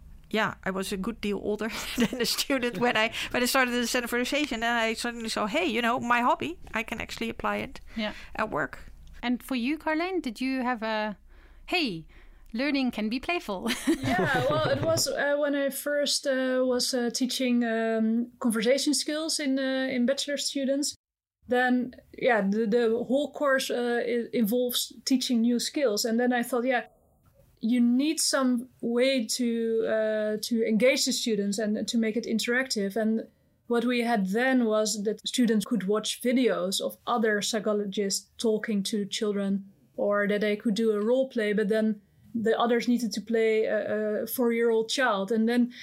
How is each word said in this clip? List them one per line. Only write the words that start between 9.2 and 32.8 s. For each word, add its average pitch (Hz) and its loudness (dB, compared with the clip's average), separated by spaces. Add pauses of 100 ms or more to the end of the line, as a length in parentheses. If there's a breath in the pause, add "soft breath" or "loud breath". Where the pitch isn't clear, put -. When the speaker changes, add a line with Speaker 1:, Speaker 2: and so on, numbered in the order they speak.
Speaker 2:
And 240 -2
for - -4
you, 269 -2
Carlene, 330 -2
did 240 -6
you 262 -2
have 240 -2
a, 214 -2 (500 soft breath)
"Hey, 233 -2 (480 soft breath)
learning 269 0
can 214 -2
be 247 -2
playful"? 247 -4 (160)
<laughs> 277 0
Speaker 3:
Yeah, 262 2
well, 294 2
it 269 0
was, 330 0
uh, 285 0
when 285 0
I 277 0
first, 285 -2
uh, 262 0
was, 247 0
uh, 240 0
teaching, 247 0
um, 226 0 (120)
conversation 247 2
skills 311 -2
in, 269 0
uh, 262 -2
in 247 0
bachelor 277 -2
students. 277 -2 (540)
Then, 247 2 (240)
yeah, 220 4
the, 208 2
the 233 2
whole 277 0
course, 269 0
uh, 240 0
i-, 233 -2
involves 247 0 (140)
teaching 254 2
new 240 4
skills. 233 0
And 226 2
then 247 4
I 240 2
thought, 240 -2
"Yeah, 247 2 (800)
you 240 4
need 262 4
some 254 2 (120)
way 240 2
to, 226 0
uh, 214 0
to 226 0
engage 247 4
the 254 0
students 202 -2
and 214 -2
to 240 0
make 220 0
it 226 -2
interactive." 226 -2